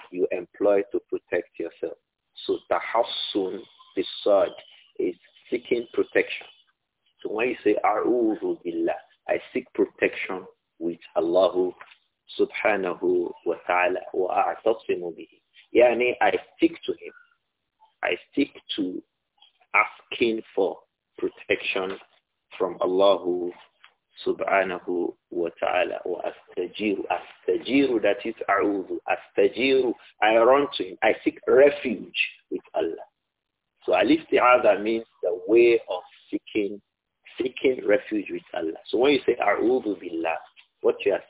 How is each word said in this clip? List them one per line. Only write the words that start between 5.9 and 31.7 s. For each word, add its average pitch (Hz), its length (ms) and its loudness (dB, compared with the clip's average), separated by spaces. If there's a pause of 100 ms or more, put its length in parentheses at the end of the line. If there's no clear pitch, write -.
protection. - 540 -2 (760)
So - 120 -12
when 113 160 -2
you - 160 -4
say, 104 200 4
"A'udhu 107 800 0
billah," 82 340 -4 (320)
I - 120 -2 (120)
seek 127 220 -6
protection 95 720 -2 (320)
with 82 200 -6 (180)
Allah 87 560 2 (640)
subhanahu 90 920 0 (120)
wa 82 120 -2 (100)
ta'ala, 90 340 2 (140)
wa 90 400 0
a'tasimu 90 640 -4
bihi. - 240 -20 (340)
Yani, 120 460 4
I 101 120 4 (240)
stick - 280 0
to - 80 -6
him. - 200 -12 (920)
I 90 140 -2 (140)
stick - 200 -2 (260)
to 90 260 -6 (720)
asking 110 680 -2 (120)
for 92 240 0 (400)
protection 95 800 -4 (600)
from 90 220 -4
Allah 90 720 2 (760)
subhanahu 90 880 -2 (160)
wa 85 180 -4 (100)
ta'ala, - 460 -2
wa 87 180 -6
astajiru. 92 840 -6
Astajiru, 107 920 0
that 101 240 2
is 113 80 -6 (140)
a'udhu. 98 500 0 (100)
Astajiru, 113 840 0 (260)
I 110 160 4
run 135 300 6 (100)
to 92 80 -4
him. 92 180 -12
I 107 120 2 (100)
seek 151 140 -2 (100)
refuge 131 720 2 (300)